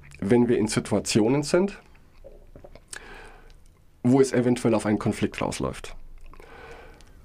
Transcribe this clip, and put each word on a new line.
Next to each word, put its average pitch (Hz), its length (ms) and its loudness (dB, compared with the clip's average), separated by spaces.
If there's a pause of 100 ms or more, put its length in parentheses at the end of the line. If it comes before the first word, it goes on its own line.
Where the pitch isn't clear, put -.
(200)
wenn 120 280 4
wir 117 100 4
in 107 100 2
Situationen 110 760 0
sind, 180 380 0 (2250)
wo 131 180 6
es 131 120 4
eventuell 123 420 2
auf 104 120 0
einen 104 120 2
Konflikt - 440 -2
rausläuft. - 540 -6 (1300)